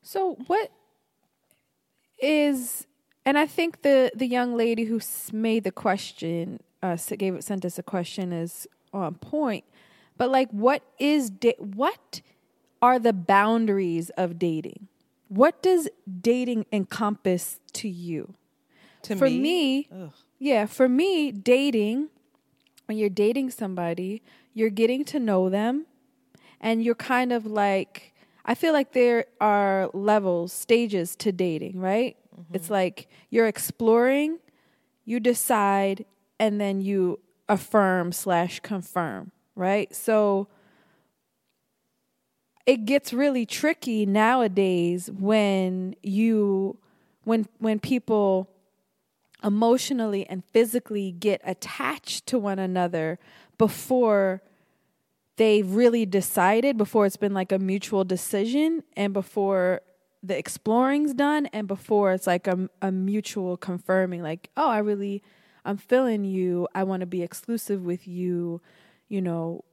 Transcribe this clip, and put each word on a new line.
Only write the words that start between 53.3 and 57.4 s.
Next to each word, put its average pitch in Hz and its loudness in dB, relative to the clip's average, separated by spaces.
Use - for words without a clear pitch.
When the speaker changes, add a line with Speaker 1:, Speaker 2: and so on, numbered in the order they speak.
Speaker 1:
before 208 2
they've 214 4
really 233 4
decided, 202 2
before 214 2
it's 196 -2
been, 202 -2
like, 190 -2